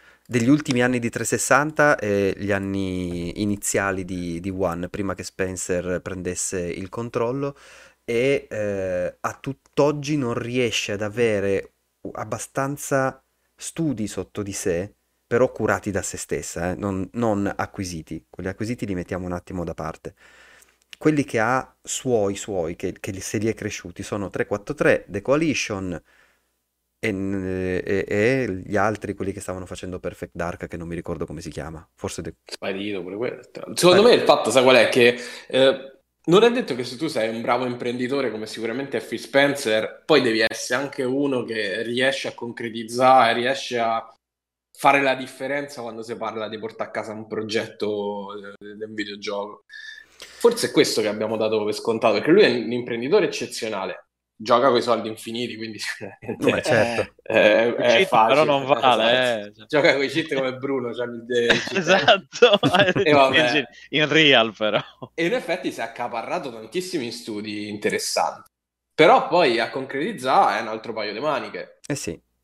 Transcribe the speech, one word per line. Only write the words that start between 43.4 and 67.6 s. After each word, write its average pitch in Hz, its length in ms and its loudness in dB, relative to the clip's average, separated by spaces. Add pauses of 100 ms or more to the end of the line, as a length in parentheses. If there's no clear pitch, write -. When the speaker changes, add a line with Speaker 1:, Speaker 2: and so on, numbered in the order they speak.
Speaker 2:
a 113 280 -2 (680)
fare 139 260 4
la 131 120 2
differenza 135 680 -6
quando 113 220 -10
si 110 140 -10
parla 107 320 -6
di 110 100 -10
portare 110 320 -10
a - 20 -14
casa 107 200 -8
un 107 140 -12
progetto, 104 1080 -6
eh, 101 420 -16
di 107 80 -12
un 110 100 -14
videogioco. 104 720 -8 (540)
Forse - 500 0
è - 20 -10
questo 131 300 2
che 107 80 0
abbiamo 107 300 -2
dato 107 260 0
per 104 100 -2
scontato, 113 400 0
perché 104 160 0
lui 202 120 10
è 143 80 8
un 117 220 -2
imprenditore 123 540 0
eccezionale, 104 800 -8 (320)
gioca 120 300 4
coi 120 120 4
soldi 110 260 0
infiniti, 117 480 -8
quindi 110 260 -10
<laughs> - 0 -
sicuramente 104 560 -10
Speaker 1:
No, 139 120 2
ma 104 120 0
certo. 117 600 0
Speaker 2:
è, - 120 -6
è 107 320 6
Speaker 3:
Il 120 100 0
cheat 120 300 4
Speaker 2:
facile. 113 220 6
Speaker 3:
però 143 160 6
non 139 220 2
vale, 123 720 4
Speaker 2:
Esatto. 104 220 -16
Speaker 3:
eh. 107 40 -20
Speaker 2:
Gioca 147 300 4
coi 139 120 0
cheat 151 260 -4
come 131 220 -2
Bruno, 127 360 -4
c'ha 120 120 -6
il, 120 240 -10
il 120 220 2 (160)
Speaker 3:
<laughs> - 120 -6
Esatto, 196 840 4
Speaker 2:
<laughs> 185 400 2
E 165 100 4
vabbè. 143 460 6
Speaker 3:
in, 131 60 2 (360)
in 151 80 2
real 135 480 6
però. 107 240 0 (340)
Speaker 2:
E 165 120 -2
in 196 80 0
effetti 170 380 -4
si 123 80 -10
è - 20 -6
accaparrato 120 720 -6
tantissimi 120 580 -6
studi 104 580 -8